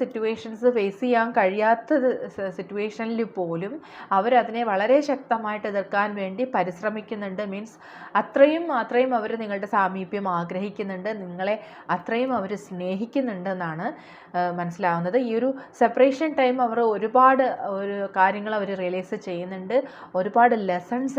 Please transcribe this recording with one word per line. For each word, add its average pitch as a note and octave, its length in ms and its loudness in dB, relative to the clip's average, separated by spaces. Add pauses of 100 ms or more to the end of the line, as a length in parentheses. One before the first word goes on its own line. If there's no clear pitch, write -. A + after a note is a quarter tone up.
സിറ്റുവേഷൻസ് A3+ 760 -2
ഫേസ് G3 260 0
ചെയ്യാൻ A#3 340 2
കഴിയാത്ത G#3+ 520 2 (460)
സ-, G3 220 -6
സിറ്റുവേഷനിൽ G#3 640 -6 (160)
പോലും F3 360 -4 (460)
അവരതിനെ A3+ 520 2
വളരെ G#3+ 280 4 (100)
ശക്തമായിട്ട് A3 640 -4
എതിർക്കാൻ G3+ 380 -2 (120)
വേണ്ടി G3 240 -4 (100)
പരിശ്രമിക്കുന്നുണ്ട്. G#3 880 -4 (100)
മീൻസ് G#3+ 240 -12 (440)
അത്രയും, D4 440 6 (160)
അത്രയും B3 380 2
അവർ G#3+ 140 -4 (100)
നിങ്ങളുടെ G3+ 340 -6
സാമീപ്യം F#3+ 520 0 (120)
ആഗ്രഹിക്കുന്നുണ്ട്, F#3+ 720 -6 (120)
നിങ്ങളെ F#3 320 -4 (420)
അത്രയും A#3+ 420 -2
അവർ G3 140 -4 (140)
സ്നേഹിക്കുന്നുണ്ട് F#3+ 880 -4
എന്നാണ്, E3+ 320 -6 (520)
ആ, F3+ 40 2 (180)
മനസ്സിലാവുന്നത്. F3 580 0 (100)
ഈ - 100 -4
ഒരു B3+ 120 0 (300)
സെപ്പറേഷൻ C4+ 500 4 (100)
ടൈം B3+ 160 4 (100)
അവർ A3+ 140 0 (140)
ഒരുപാട് B3+ 500 6 (340)
ഒരു G3+ 200 -4 (200)
കാര്യങ്ങൾ G3+ 420 2
അവർ G3 100 -4 (120)
റിയലൈസ് F#3 360 -4 (100)
ചെയ്യുന്നുണ്ട്, F#3 480 -4 (440)
ഒരുപാട് A#3 360 6 (140)
ലെസൺസ് B3+ 480 -2